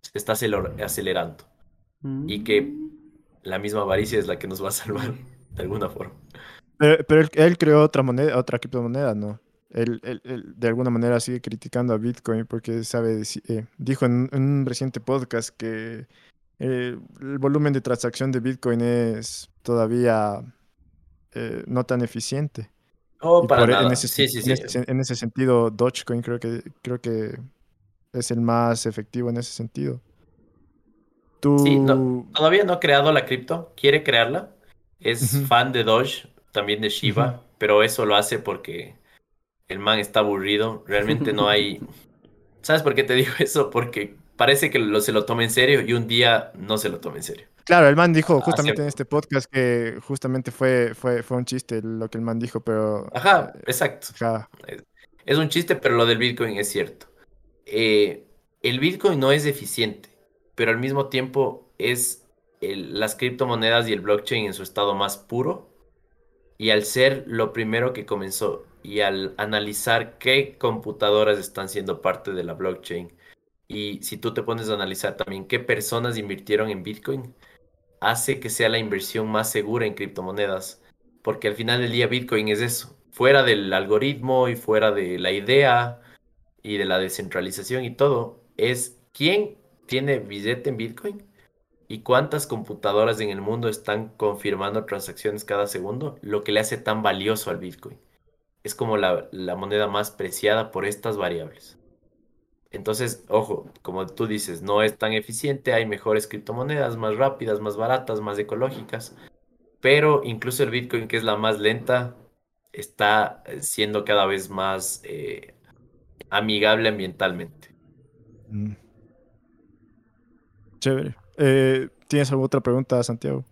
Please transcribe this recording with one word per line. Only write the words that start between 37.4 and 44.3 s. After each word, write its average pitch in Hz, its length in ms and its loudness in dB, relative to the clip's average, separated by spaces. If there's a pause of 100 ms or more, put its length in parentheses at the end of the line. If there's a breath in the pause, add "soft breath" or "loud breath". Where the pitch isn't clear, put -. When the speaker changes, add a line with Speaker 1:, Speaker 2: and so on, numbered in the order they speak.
Speaker 1:
pero 104 260 6
eso 110 220 0
lo 104 100 2
hace 107 240 0
porque - 560 -10 (760 soft breath)
el 95 100 -8
man 104 200 2
está 101 200 0
aburrido. 104 680 0
Realmente 107 460 0
no 104 140 2
hay 104 320 2
Speaker 2:
<laughs> - 840 -20
Speaker 1:
¿Sabes 156 220 2
por 139 100 2
qué 127 100 2
te 127 100 0
digo 127 260 4
eso? 139 300 2
Porque 120 480 -4 (180)